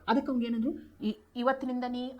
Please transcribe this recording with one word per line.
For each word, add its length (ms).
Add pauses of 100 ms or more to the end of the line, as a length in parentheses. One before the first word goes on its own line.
ಅದಕ್ಕೆ 240
ಅವ್ನಿಗೆ 200
ಏನಂದ್ರು? 520
"ಈ-, 160 (160)
ಇವತ್ತಿನಿಂದ 520
ನೀ 320